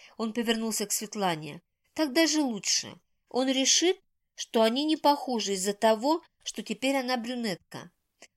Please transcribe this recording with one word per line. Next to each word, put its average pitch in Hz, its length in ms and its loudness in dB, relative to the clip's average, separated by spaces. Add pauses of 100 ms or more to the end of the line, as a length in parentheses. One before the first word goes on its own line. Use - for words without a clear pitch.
(180)
Он 220 160 -4
повернулся 226 520 -2
к 202 60 -8
Светлане. 170 720 -4 (320)
Так 302 200 -2
даже 311 280 4
лучше. - 580 -4 (300)
Он 262 200 0
решит, 269 500 2 (380)
что - 240 0
они 240 240 2
не 311 120 2
похожи 247 560 2
из-за 196 200 -2
того, 226 480 2 (220)
что - 180 -10
теперь 262 340 -2
она 254 220 -2
брюнетка. 220 760 -8 (460)